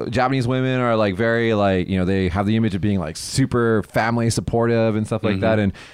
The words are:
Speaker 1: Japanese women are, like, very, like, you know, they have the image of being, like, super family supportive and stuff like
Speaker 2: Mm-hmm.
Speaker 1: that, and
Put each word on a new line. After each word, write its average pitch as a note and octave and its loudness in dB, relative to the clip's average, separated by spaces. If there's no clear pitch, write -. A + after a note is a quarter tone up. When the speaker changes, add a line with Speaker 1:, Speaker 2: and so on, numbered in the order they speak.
Speaker 1:
Japanese B2+ 0
women C3 0
are, A#2+ 2
like, G#2 2
very, A2+ 0
like, G2 2
you F#2+ 0
know, F#2 0
they F#2+ 0
have F#2+ -2
the A2 2
image A2+ 0
of F3+ -6
being, G2+ 0
like, D#2+ -6
super A#2 0
family A#2 0
supportive A2+ 0
and G#2+ -2
stuff A2 -4
like G#2+ 0
Speaker 2:
Mm-hmm. F#2+ -4
Speaker 1:
that, A2 2
and G2+ 2